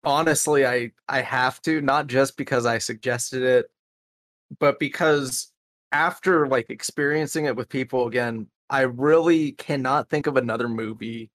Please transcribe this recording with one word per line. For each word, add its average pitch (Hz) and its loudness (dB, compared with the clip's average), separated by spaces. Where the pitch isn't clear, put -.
honestly, 147 2
I, 120 -2
I 135 -2
have 127 -2
to, 160 0
not 143 0
just 135 0
because 127 -2
I 117 0
suggested 123 -4
it, 127 4
but 143 2
because 143 0
after, 160 2
like, 131 0
experiencing 151 -4
it 131 0
with 120 -8
people 127 -2
again, 117 -4
I 135 2
really 151 4
cannot 139 -2
think 147 -2
of 139 0
another 120 -2
movie 113 -8